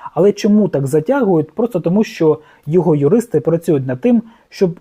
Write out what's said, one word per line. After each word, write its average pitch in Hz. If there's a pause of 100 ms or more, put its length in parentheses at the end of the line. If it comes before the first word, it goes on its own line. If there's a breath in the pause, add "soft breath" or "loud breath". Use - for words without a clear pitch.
(140)
Але 190
чому 208
так 143
затягують? 165
Просто 233
тому, 175
що 156 (260 soft breath)
його 160
юристи 156
працюють 160
над 127
тим, 240 (280 loud breath)
щоб 175